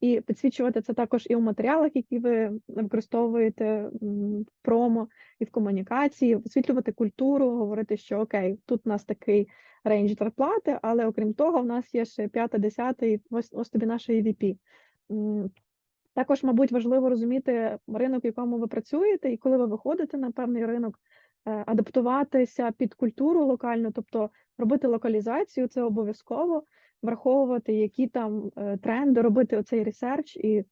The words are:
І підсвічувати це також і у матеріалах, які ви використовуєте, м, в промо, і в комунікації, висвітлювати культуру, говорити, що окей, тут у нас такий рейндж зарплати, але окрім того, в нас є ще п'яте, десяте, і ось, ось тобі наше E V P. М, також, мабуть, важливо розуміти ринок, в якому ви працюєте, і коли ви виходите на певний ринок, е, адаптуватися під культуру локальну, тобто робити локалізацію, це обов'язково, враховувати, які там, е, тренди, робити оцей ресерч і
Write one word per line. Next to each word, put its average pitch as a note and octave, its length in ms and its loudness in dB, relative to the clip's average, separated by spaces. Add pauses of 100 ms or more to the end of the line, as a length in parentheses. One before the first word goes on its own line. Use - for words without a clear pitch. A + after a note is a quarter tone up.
І A#3+ 200 4
підсвічувати B3 600 0
це A3 140 -4
також A#3 360 0
і A#3+ 60 2
у A#3 40 2
матеріалах, C4 560 2
які B3 220 -2
ви A3 500 0
використовуєте, A3+ 960 0
м, G#3 800 -2
в G#3+ 40 -10 (160)
промо, A3+ 460 2 (300)
і A#3 60 -2
в - 60 -4
комунікації, A3+ 840 2
висвітлювати A#3+ 560 0
культуру, C4 580 2
говорити, G#3+ 460 -2
що - 220 -4
окей, G#3 480 -2
тут A#3 180 -2
у - 40 -4
нас G#3 160 -2
такий G#3 440 0 (360)
рейндж G#3 340 2
зарплати, C#4 640 0
але A3+ 240 0
окрім A3 280 -2
того, D#4 280 2
в B3 40 -2
нас A#3+ 280 -4
є A#3 100 0
ще A3 240 -6
п'яте, A#3 300 -2
десяте, A#3 520 -2
і G#3+ 100 0 (100)
ось, A#3 220 -4
ось - 180 -6
тобі A3 160 -2
наше A#3 260 -4
E A3 100 2
V G#3+ 140 0
P. F#3+ 200 -2 (540)
М, G#3 400 -4 (640)
також, C4+ 280 0
мабуть, B3+ 300 4
важливо B3 360 2
розуміти A#3 680 -2 (100)
ринок, B3 360 -2
в - 20 -2
якому A#3+ 320 -4
ви A#3 80 -2
працюєте, D4 640 -2
і A3+ 40 -4
коли C4 200 2
ви B3 100 2
виходите C#4+ 520 -4
на B3+ 120 -4
певний A#3+ 360 -4
ринок, A#3 340 -4 (460)
е, G#3+ 200 -6
адаптуватися B3 1120 0
під A#3 160 -2
культуру C#4+ 520 0
локальну, A#3 460 -2
тобто A3 380 -6 (280)
робити B3+ 300 2
локалізацію, A#3 800 -2
це B3 140 -4
обов'язково, A#3+ 800 -2 (400)
враховувати, B3 680 0
які G#3+ 340 0
там, G#3+ 500 -4
е, G3+ 200 -4
тренди, A#3+ 440 2
робити A#3 360 4
оцей G#3+ 280 -2
ресерч C4 520 -6
і G#3+ 360 0